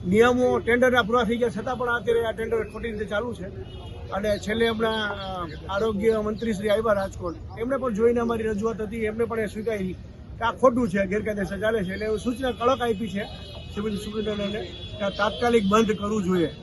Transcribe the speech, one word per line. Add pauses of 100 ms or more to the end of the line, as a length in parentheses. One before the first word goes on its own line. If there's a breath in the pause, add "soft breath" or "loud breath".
નિયમો
ટેન્ડરના
પૂરા
થઈ
ગયા
છતાં
પણ
અત્યારે
આ
ટેન્ડર
ખોટી
રીતે
ચાલુ
છે. (680)
અને
છેલ્લે
હમણાં,
અ, (200)
આરોગ્ય
મંત્રી
શ્રી
આવ્યા
રાજકોટ, (240)
એમને
પણ
જોઈને
અમારી
રજૂઆત
હતી,
એમને
પણ
એ
સ્વીકારી (440)
કે
આ
ખોટું
છે,
ગેરકાયદેસર
ચાલે
છે,
એટલે
સૂચના
કડક
આપી
છે (520)
સિવિલ
સુપ્રિન્ટેન્ડન્ટને (320)
કે
આ
તાત્કાલિક
બંધ
કરવું
જોઈએ. (140)